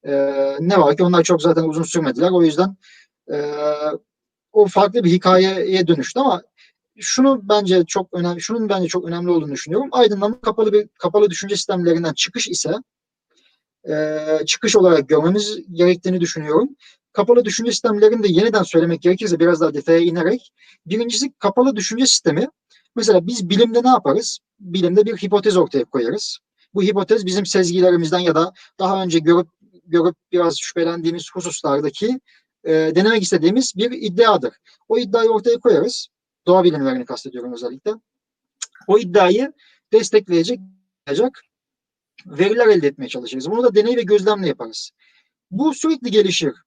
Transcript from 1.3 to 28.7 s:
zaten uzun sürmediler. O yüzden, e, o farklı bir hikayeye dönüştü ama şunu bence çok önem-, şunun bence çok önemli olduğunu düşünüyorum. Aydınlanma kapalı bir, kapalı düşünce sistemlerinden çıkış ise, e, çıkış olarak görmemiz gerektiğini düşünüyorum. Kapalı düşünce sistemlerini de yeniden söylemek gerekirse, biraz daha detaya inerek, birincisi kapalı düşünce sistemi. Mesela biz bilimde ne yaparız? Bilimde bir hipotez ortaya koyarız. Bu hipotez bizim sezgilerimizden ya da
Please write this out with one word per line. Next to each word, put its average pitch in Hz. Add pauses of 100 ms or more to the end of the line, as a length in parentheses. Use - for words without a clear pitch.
zaten 165
uzun 156
sürmediler. 160
O 180
yüzden, 175 (560)
e, 147 (1160)
o 208
farklı 202
bir 170
hikayeye 185
dönüştü 160
ama 240 (560)
şunu 262
bence 196
çok -
önem-, 175
şunun 220
bence 185
çok 180
önemli 175
olduğunu 147
düşünüyorum. 185
Aydınlanma 214
kapalı 214
bir, 208 (100)
kapalı 202
düşünce 196
sistemlerinden 170
çıkış -
ise, - (1120)
e, 156 (300)
çıkış -
olarak 165
görmemiz 190 (140)
gerektiğini 180
düşünüyorum. 165 (440)
Kapalı 240
düşünce 226
sistemlerini 214
de 202
yeniden 208
söylemek 165
gerekirse, 180
biraz 170
daha 151
detaya 165
inerek, 175 (340)
birincisi 233
kapalı 247
düşünce 226
sistemi. 196 (480)
Mesela 196
biz 208
bilimde 226
ne 254
yaparız? 202 (220)
Bilimde 185
bir 220
hipotez 202
ortaya 143
koyarız. - (360)
Bu 196
hipotez 196
bizim 185
sezgilerimizden 180
ya 170
da 170 (260)